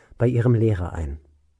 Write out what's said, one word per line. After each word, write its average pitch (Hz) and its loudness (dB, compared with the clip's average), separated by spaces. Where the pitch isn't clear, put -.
bei 117 2
ihrem 123 2
Lehrer 107 0
ein. 73 -8